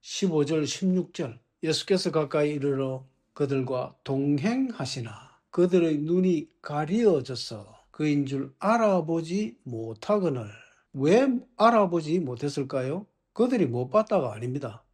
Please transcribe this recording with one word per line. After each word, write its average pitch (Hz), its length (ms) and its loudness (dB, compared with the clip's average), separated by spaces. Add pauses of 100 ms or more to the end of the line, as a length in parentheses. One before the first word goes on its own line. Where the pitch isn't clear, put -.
십오 160 440 0
절, 151 220 0
십육 185 460 -2
절, 131 260 -8 (240)
예수께서 175 480 0
가까이 151 400 0
이르러 135 540 -2 (300)
그들과 131 680 -2
동행하시나 143 1400 -2 (100)
그들의 175 480 4
눈이 175 500 0 (120)
가리어져서 147 1300 -2
그인 143 360 0
줄 135 320 -6
알아보지 190 1040 0
못하거늘. 120 840 -2 (460)
왜 170 320 4 (300)
알아보지 185 640 2
못했을까요? 139 840 -4 (260)
그들이 240 340 2
못 123 240 -4
봤다가 190 440 0
아닙니다. 120 600 -8